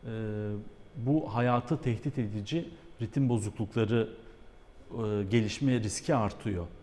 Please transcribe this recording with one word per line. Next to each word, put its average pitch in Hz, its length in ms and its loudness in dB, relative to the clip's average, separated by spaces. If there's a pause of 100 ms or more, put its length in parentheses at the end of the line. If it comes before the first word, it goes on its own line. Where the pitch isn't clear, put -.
e, 117 60 -8 (880)
bu 123 380 2
hayatı 123 460 2
tehdit 127 360 -2
edici 107 520 -2 (320)
ritim 131 280 2
bozuklukları, 110 800 2 (800)
e, 104 400 0
gelişme 120 480 4
riski 107 360 0
artıyor. 98 500 0 (180)